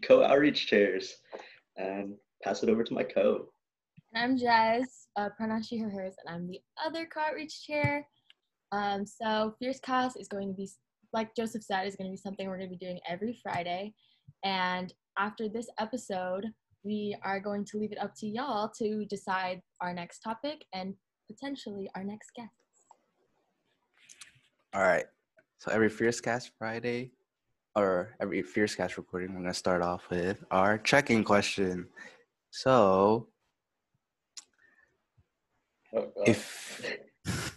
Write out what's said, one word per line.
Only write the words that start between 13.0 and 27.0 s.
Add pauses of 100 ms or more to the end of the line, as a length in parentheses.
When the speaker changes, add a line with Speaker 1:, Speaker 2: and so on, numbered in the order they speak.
Speaker 2:
every (100)
Friday. (500)
And (260)
after
this (100)
episode, (400)
we
are
going
to
leave
it
up
to
y'all (100)
to
decide (180)
our
next
topic
and (340)
potentially
our
next
guests. (2250)
Speaker 3:
All
right. (540)
So
every
Fierce
Cast
Friday, (600)